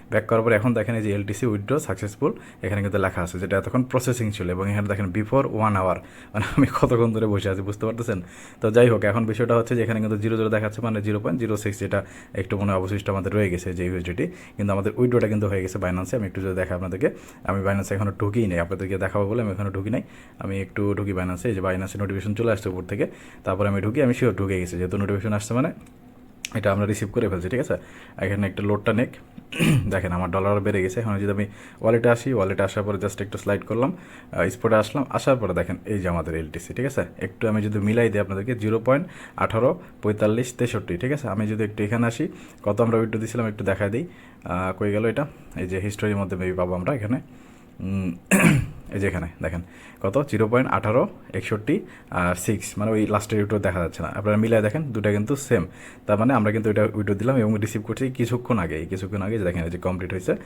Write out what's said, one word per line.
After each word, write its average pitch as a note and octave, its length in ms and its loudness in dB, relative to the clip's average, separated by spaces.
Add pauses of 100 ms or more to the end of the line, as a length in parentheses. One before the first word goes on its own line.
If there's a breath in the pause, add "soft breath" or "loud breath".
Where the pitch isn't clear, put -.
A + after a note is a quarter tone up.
(100)
ব্যাক G#2 160 0
করার A2+ 160 4
পর A#2 100 4
এখন A2+ 220 4
দেখেন A2+ 200 0
এই A2+ 80 0
যে G#2 120 0
এলটিসি G2+ 320 -2
উইথড্র G#2+ 340 0
সাকসেসফুল G#2 520 -2 (300 loud breath)
এখানে G2+ 200 -2
কিন্তু G2+ 160 0
লেখা F#2 240 0
আছে, F2 160 -6
যেটা F#2+ 200 0
এতক্ষণ A2 240 0
প্রসেসিং A#2+ 500 0
ছিল। F2+ 180 -4
এবং F#2+ 200 -2
এখানে G2+ 180 0
দেখেন G2+ 240 0
before G#2+ 320 2
one G#2+ 360 2
hour, F#2 160 2 (360 loud breath)
মানে G#2+ 120 -2 (120)
আমি C#3 100 8
কতক্ষণ A#2 460 4
ধরে A2 140 2
বসে G2+ 220 2
আছি, F#2+ 140 -2
বুঝতে G2+ 240 -4
পারতেছেন? A2+ 360 -4 (380 loud breath)
তো A2 100 2
যাই A#2+ 180 10
হোক, G#2+ 160 4
এখন G#2+ 220 2
বিষয়টা A2+ 300 2
হচ্ছে A#2 200 2
যে A2+ 60 2
এখানে A2 180 0
কিন্তু A2 160 0
জিরো A2 200 0
জিরো A2 120 2
দেখাচ্ছে, G#2+ 340 0
মানে A2 200 -2
জিরো G#2 180 0
পয়েন্ট C3+ 200 -2
জিরো G#2+ 160 0
সিক্স G2+ 220 -4
যেটা G2 260 0 (300 loud breath)
একটু G2 240 -2
মনে G2+ 140 2
হয় F#2+ 80 2
অবশিষ্ট F#2+ 300 -2
আমাদের F#2+ 240 -2
রয়ে G#2 160 4
গেছে F2 240 -2
যে F2 120 -2
ইউএসডিটি, F2+ 400 -2 (300 loud breath)
কিন্তু G2+ 160 0
আমাদের G2 240 0
উইথড্রটা A#2+ 320 4
কিন্তু G#2+ 180 2
হয়ে G2 160 0
গেছে F#2 160 -4
Binance-এ। F#2 380 -2
আমি G#2+ 100 -2
একটু F#2+ 140 -6
যদি F#2+ 140 -2
দেখাই F#2 200 -2
আপনাদেরকে, F#2+ 360 -2 (340 loud breath)
আমি F#2+ 220 -2
Binance-এ G2 280 0
এখনও G2+ 260 0
ঢুকিই G#2 260 2
নাই, F2 120 0
আপনাদেরকে F#2 400 -2
দেখাবো G2 320 0
বলে A#2 120 0
আমি G#2 80 -2
এখনও G2 200 -4
ঢুকি G2 200 -4
নাই। B2 120 -2 (360 loud breath)
আমি G2 220 -6
একটু G2+ 340 -2
ঢুকি G2+ 180 -2
Binance-এ, F2+ 360 -2
এই A2 60 0
যে F#2+ 60 -2
Binance-এ F#2+ 380 -2
নোটিফিকেশন G2 360 -2
চলে A2+ 180 2
আসছে G2 160 -2
উপর F#2 200 -4
থেকে, A#2+ 180 -2 (380 loud breath)
তারপরে G2 240 2
আমি G2+ 120 2
ঢুকি, A2+ 220 0
আমি B2 120 4
শিওর A#2 200 2
ঢুকে F#2+ 260 0
গেছি, F2 180 -4
যেহেতু F2+ 180 -2
নোটিফিকেশন G2+ 360 0
আসছে G#2 220 -2
মানে C3 180 0 (800)
এটা G2+ 180 2
আমরা G2+ 140 2
রিসিভ G#2 260 0
করে A#2 160 2
ফেলছি, F2+ 200 -2
ঠিক B2 120 0
আছে? - 160 0 (420 loud breath)
এখানে G2 280 0
একটা F#2+ 160 -4
লোডটা G#2 300 2
নেক। A#2+ 180 2 (400)
<clears throat> C#3 400 4
দেখেন F#2 220 0
আমার F2+ 180 0
ডলার G2 300 2
বেড়ে G2+ 220 2
গেছে। F#2 180 -2
এখন G#2 180 0
যদি G2+ 120 0
আমি G2+ 160 0 (340 loud breath)
ওয়ালেটে A#2 280 4
আসি, A#2+ 260 2
ওয়ালেটে G2 280 2
আসার G2+ 220 0
পরে G2+ 140 -2
just G2 240 -4
একটু G2+ 160 -6
স্লাইড G2 260 -2
করলাম, B2+ 320 0 (360 loud breath)
আহ, F2 160 2
স্পটে A2 260 2
আসলাম, A2 360 2
আসার B2+ 260 2
পরে G2+ 180 -2
দেখেন F2 300 -2
এই G#2 140 -2
যে F2+ 100 -2
আমাদের E2 260 -2
এলটিসি, D#2+ 400 -8
ঠিক B2 120 -4
আছে? B2 180 -2 (140)
একটু F#2+ 300 -4
আমি G#2+ 140 2
যদি G#2+ 160 -2
মিলাই A2+ 300 4
দিই G#2 120 0
আপনাদেরকে, G2 340 -4
জিরো G#2+ 300 0
পয়েন্ট C#3+ 220 2 (300 loud breath)
আঠারো A2+ 440 2 (220 loud breath)
পঁয়তাল্লিশ G#2+ 560 0
তেষট্টি, A2 380 -2
ঠিক B2+ 160 -2
আছে? C#3+ 160 -4
আমি G#2 180 -2
যদি G#2+ 180 -2
একটু G#2 180 -4
এখানে A#2 240 0
আসি, C3+ 220 -2 (340 loud breath)
কত G#2 180 0
আমরা A2+ 180 4
উইথড্র A2 200 0
দিছিলাম A2+ 280 -4
একটু G#2+ 180 -6
দেখাই G2 260 0
দিই। B2+ 140 -2 (400 loud breath)
আহ, F#2 340 -2
কই G#2 140 0
গেল G#2+ 120 2
এটা? A2+ 220 0 (300 loud breath)
এই F#2+ 100 -4
যে F#2 140 -2
হিস্টোরির G#2 360 -2
মধ্যে F#2+ 200 -2
maybe F#2 200 -2
পাবো F2+ 180 0
আমরা F2+ 200 -2
এখানে। A#2 260 -2 (600 loud breath)
উম, F#2+ 320 -2 (180)
<clears throat> E3+ 640 2
এই G2 60 -4
যে G2+ 60 0
এখানে E2+ 220 -2 (140)
দেখেন E2+ 200 -4 (400 loud breath)
কত, G2 160 0 (120)
জিরো G#2+ 180 2
পয়েন্ট B2 220 2
আঠারো A#2 380 2 (240)
একষট্টি, G#2+ 480 -2 (300 loud breath)
আহ, F2+ 240 2
সিক্স, G2+ 320 -2 (120)
মানে G#2+ 120 0
ওই G#2+ 160 4
লাস্টের G#2 320 0
উইথড্র G#2 200 2
দেখা F#2 220 0
যাচ্ছে E2 220 -4
না। D#2+ 60 -4
আপনারা G#2 280 2
মিলাই A2 260 6
দেখেন, A2 200 0 (100)
দুটা G#2 200 2
কিন্তু G#2+ 240 0
সেম। G#2+ 300 0 (400 loud breath)
তার G#2 120 4
মানে B2+ 160 4
আমরা G#2+ 180 4
কিন্তু G#2+ 180 2
এটা G#2 240 4
উইথড্র G#2 200 0
দিলাম A#2 220 0
এবং G#2+ 220 4
রিসিভ G#2 280 -2
করছি B2+ 240 -2
কিছুক্ষণ B2 480 0
আগে। E2 180 -2
এই D#2+ 100 -4
কিছুক্ষণ F#2+ 360 -4
আগে G#2+ 160 -2
যে G2 60 -2
দেখেন F2 200 0
এই E2 60 -4
যে F2 80 -6
কমপ্লিট F#2 340 -4
হয়েছে। F2+ 200 0 (140 loud breath)